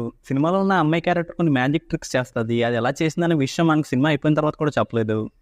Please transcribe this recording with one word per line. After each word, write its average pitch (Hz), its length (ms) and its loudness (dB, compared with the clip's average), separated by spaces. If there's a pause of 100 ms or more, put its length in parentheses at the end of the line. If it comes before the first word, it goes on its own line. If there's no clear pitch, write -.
(260)
సినిమాలో 156 340 0
ఉన్న 196 140 0
అమ్మాయి 165 280 2
క్యారెక్టర్ 175 340 -2
కొన్ని 165 180 2
మ్యాజిక్ 135 340 0
ట్రిక్స్ - 240 -8
చేస్తది. 120 520 -2
అది 120 140 0
ఎలా 117 160 -2
చేసిందనే 170 420 0
విషయం 147 320 0
మనకు 156 220 2
సినిమా 131 200 2
అయిపోయిన 151 260 2
తర్వాత 151 200 0
కూడా 151 180 -2
చెప్పలేదు. 110 440 0 (240)